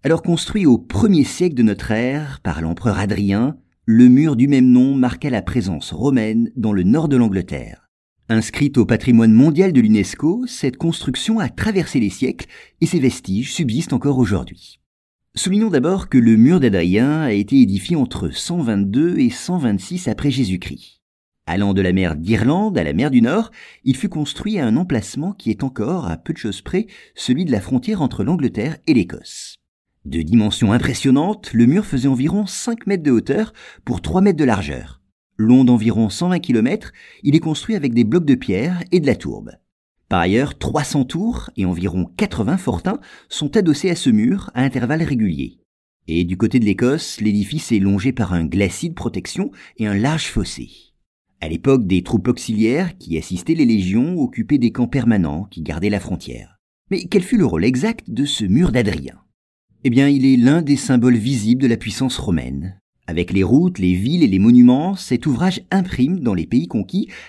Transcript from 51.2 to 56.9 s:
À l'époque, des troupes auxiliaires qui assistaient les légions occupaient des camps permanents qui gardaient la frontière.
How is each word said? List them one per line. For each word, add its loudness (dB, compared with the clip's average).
À -8
l'époque, 0
des 0
troupes -2
auxiliaires -2
qui -8
assistaient -6
les 2
légions 0
occupaient -2
des 2
camps -2
permanents 0
qui -16
gardaient -4
la -2
frontière. -10